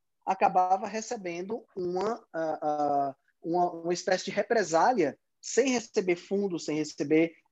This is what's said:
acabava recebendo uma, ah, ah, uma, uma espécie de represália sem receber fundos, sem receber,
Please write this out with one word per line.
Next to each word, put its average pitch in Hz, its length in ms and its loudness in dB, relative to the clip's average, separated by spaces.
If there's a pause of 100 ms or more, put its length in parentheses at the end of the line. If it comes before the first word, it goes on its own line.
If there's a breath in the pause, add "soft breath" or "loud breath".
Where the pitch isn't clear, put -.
(240)
acabava 190 640 2
recebendo 196 760 -8 (120)
uma, 185 560 -4
ah, 160 300 -4
ah, 143 540 0 (260)
uma, 175 300 2
uma 165 200 -4
espécie 185 340 -2
de 202 40 -6
represália 180 880 2 (220)
sem 262 300 2
receber 208 440 0
fundos, 190 500 -4
sem 151 120 -2
receber, 156 580 2 (180 soft breath)